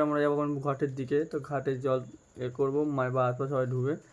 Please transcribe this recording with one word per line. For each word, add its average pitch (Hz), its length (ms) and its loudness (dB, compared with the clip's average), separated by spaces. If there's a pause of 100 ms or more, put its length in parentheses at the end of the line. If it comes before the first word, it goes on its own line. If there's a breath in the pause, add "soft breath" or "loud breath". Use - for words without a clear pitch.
আমরা 147 160 2
যাবো 147 140 4
এখন 147 300 0
ঘাটের 135 300 0
দিকে। 143 300 0
তো 160 140 -4
ঘাটে 135 400 -2
জল 131 200 2 (380)
এ 123 120 -4
করবো, 139 340 0
মায়ের 135 320 0
বা 127 120 4
আত্মা 123 200 -2
সবাই 135 180 0
ঢুকবে, 127 300 0 (180 soft breath)